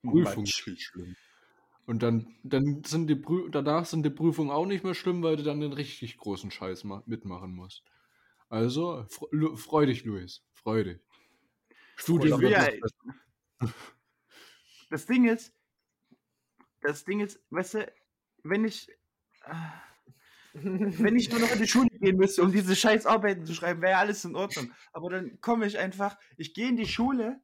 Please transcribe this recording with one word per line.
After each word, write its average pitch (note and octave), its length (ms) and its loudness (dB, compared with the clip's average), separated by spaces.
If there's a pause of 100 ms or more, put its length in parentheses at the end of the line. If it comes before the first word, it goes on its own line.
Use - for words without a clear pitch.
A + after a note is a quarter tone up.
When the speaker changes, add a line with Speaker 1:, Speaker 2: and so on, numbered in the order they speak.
Speaker 1:
Prüfungen B2 440 2
Speaker 2:
Matschig. - 180 -4
Speaker 1:
sind F#2 160 -12
schlimm. F2+ 360 -14 (720)
Und A#2 160 -2
dann, A#2 400 0
dann C#3+ 420 0
sind D#3+ 240 -2
die D3+ 80 4
Prü-, E3 340 -2
danach D3+ 360 0
sind D#3+ 180 -2
die D3 60 2
Prüfungen D#3 400 0
auch D3+ 160 0
nicht G3 180 -4
mehr F#3 100 -2
schlimm, F3+ 280 -2
weil D#3+ 140 2
du D3 60 -6
dann D3 180 -2
den D3 120 -4
richtig C3 460 -10
großen G2 320 -8
Scheiß F#2 340 -10
ma-, G2+ 220 -10
mitmachen F#2+ 480 -10
musst. F#2 280 -18 (680)
Also, B2+ 600 -2
fr-, - 220 -14
Lu-, D#3 260 0
freu D3 300 2
dich, B2 180 -2
Luis. F#2+ 400 -8 (100)
Freu A2 300 -2
dich. F2 140 -8 (1000)
Studium D#3 440 2
Speaker 3:
Frohe G3 100 6
Speaker 1:
wird - 20 6
Speaker 2:
Ja, E3 180 6
Speaker 1:
noch - 100 -8 (800)
besser. A#2 140 -4 (1160)
Speaker 2:
das D3+ 160 -8
Ding B3 220 4
ist, A3+ 240 -2 (1300)
das C#3+ 220 -2
Ding G3+ 160 -2
ist, G3+ 200 -6 (100)
weißt F3+ 240 -4
du, G#3+ 180 -6 (520)
wenn G3+ 200 0
ich, - 240 -6 (560)
äh, D#3 100 -14 (1000)
wenn G3 640 0
ich A#3+ 140 2
nur A#3 100 2
noch A#3 100 4
in A#3+ 80 2
die G#3+ 100 2
Schule B3 220 6 (100)
gehen F#3+ 160 6
müsste, F#3+ 260 6
um F#3+ 100 6
diese F#3+ 240 4
scheiß A3 300 4
Arbeiten G3 400 2
zu E3 80 -6
schreiben, E3+ 280 -2
wäre F#3 100 6
ja F#3+ 60 6
alles G3+ 260 0
in E3+ 120 -8
Ordnung. D#3+ 360 -4 (200)
Aber E3+ 180 -8
dann F#3 300 -8
komme A3+ 260 0
ich G3+ 120 -4
einfach, F#3+ 380 -4 (200)
ich D3+ 180 -12
gehe A3+ 140 -4
in B3 80 2
die A3+ 120 -2
Schule B3 560 -2